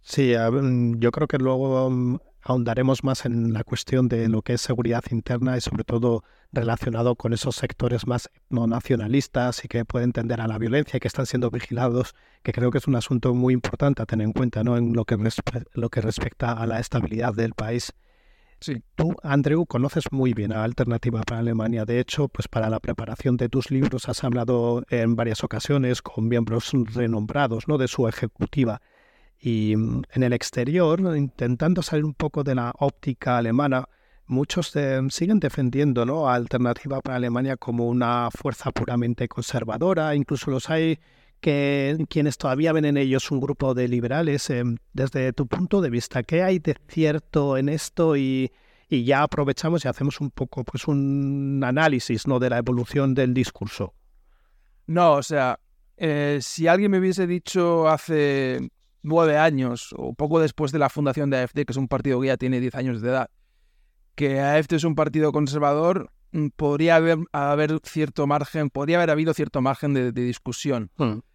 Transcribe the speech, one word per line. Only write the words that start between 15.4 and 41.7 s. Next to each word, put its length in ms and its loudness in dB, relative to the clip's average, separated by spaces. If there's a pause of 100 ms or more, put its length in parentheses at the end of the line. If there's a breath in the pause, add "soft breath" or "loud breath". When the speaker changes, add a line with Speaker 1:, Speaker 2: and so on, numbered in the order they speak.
Speaker 1:
lo 180 -4
que 120 -2
respecta 500 -4
a 160 -4
la 100 -2
estabilidad 560 -2
del 200 -2
país. 380 -6 (680)
Speaker 2:
Sí. 220 -8 (120)
Speaker 1:
Tú, 280 0
Andrew, 440 2
conoces 440 -2
muy 220 2
bien 180 -2
a 140 -2
Alternativa 580 0
para 180 -4
Alemania. 440 0
De 160 0
hecho, 280 0
pues 200 -6
para 220 0
la 100 -2
preparación 560 -2
de 140 0
tus 200 -2
libros 380 0
has 160 -6
hablado 640 0
en 280 2
varias 280 -2
ocasiones 560 -2
con 280 -4
miembros 440 0 (220)
renombrados, 760 -2
¿no? 80 2
de 120 2
su 200 0
ejecutiva. 720 -2 (580 soft breath)
Y, 380 0
mm, 280 -2 (100)
en 80 2
el 100 2
exterior, 680 0 (140)
intentando 680 0
salir 240 0
un 80 -4
poco 280 -4
de 120 0
la 240 -2
óptica 580 -2
alemana, 500 2 (380)
muchos, 520 -2
eh, 340 0
siguen 300 2
defendiendo, 680 2
¿no? 200 0
a 80 4
Alternativa 680 -2
para 140 -6
Alemania 420 -2
como 300 -2
una 420 0
fuerza 400 -6
puramente 580 -2
conservadora. 840 -2
Incluso 360 -2
los 200 -2
hay 280 2 (460 soft breath)
que 640 2